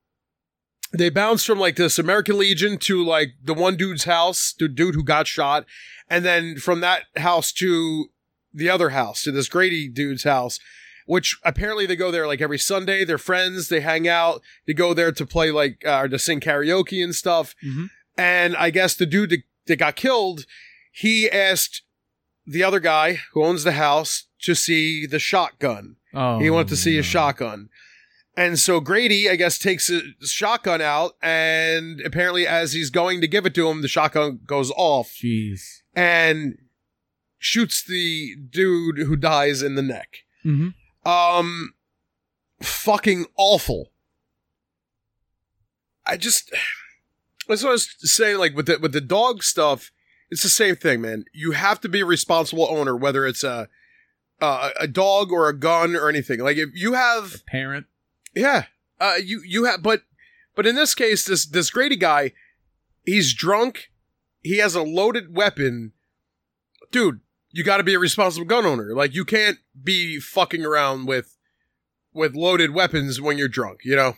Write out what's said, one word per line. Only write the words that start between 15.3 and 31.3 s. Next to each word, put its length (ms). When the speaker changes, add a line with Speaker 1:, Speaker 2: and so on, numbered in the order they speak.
Speaker 1:
like, 340
uh, 220
to 140
sing 180
karaoke 640
and 120
stuff. 500
Speaker 2:
Mm-hmm. 220
Speaker 1:
And 400
I 140
guess 240
the 120
dude 240
that, 120
that 100
got 200
killed, 500
he 360
asked 540
the 160
other 160
guy 400
who 100
owns 220
the 80
house 540
to 120
see 500
the 140
shotgun. 800
Speaker 2:
Oh, 240
Speaker 1:
He 120
wanted 180
to 80
see 180
a 40
Speaker 2:
no. 40
Speaker 1:
shotgun. 680
And 200
so 220
Grady, 500
I 60
guess, 240
takes 320
a 120
shotgun 580
out, 400
and 800